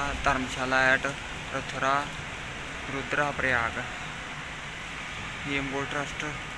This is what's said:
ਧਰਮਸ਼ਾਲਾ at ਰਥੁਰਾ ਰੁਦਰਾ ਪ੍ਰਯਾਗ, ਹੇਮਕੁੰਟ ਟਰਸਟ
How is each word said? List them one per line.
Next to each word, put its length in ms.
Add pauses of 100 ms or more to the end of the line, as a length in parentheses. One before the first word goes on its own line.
(240)
ਧਰਮਸ਼ਾਲਾ 560 (160)
at 100 (500)
ਰਥੁਰਾ 380 (1000)
ਰੁਦਰਾ 440
ਪ੍ਰਯਾਗ, 420 (1700)
ਹੇਮਕੁੰਟ 440
ਟਰਸਟ 340 (320)